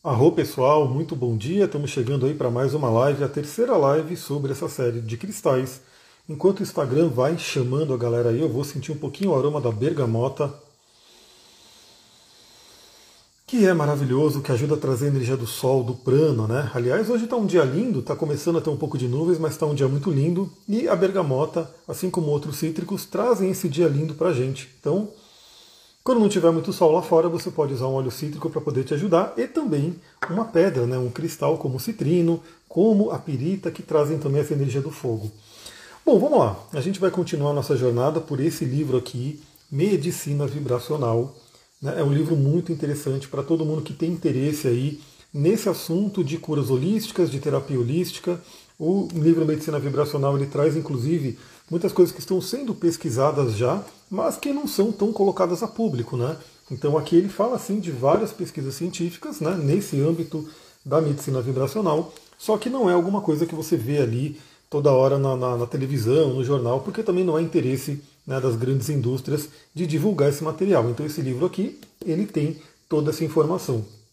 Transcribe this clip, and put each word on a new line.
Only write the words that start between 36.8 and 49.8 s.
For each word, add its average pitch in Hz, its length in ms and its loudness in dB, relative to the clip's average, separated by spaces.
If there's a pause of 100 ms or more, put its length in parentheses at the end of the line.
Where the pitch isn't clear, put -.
gente 185 180 -4
vai 185 120 2
continuar 165 420 -2
nossa 143 240 0
jornada 127 420 2
por 160 220 -4
esse 160 240 -2
livro 131 320 0
aqui, 127 460 -4 (280)
Medicina 151 760 0
Vibracional, 131 880 -2 (460)
né? 139 180 -4
É - 20 2
um 143 100 2
livro 160 220 2
muito 156 380 2
interessante 143 560 -4
pra 143 140 -6
todo 156 240 0
mundo 151 160 -2
que - 100 -10
tem 165 180 -4
interesse 147 560 -2
aí 131 360 -2 (300)
nesse 185 360 2
assunto 185 560 -2
de 139 140 -4
curas 143 320 -2
holísticas, 165 600 0
de 135 80 -6
terapia 139 400 -2
holística. 170 600 -2 (380)
O 180 340 0
livro 165 320 4
Medicina 151 340 -2
Vibracional, 143 560 0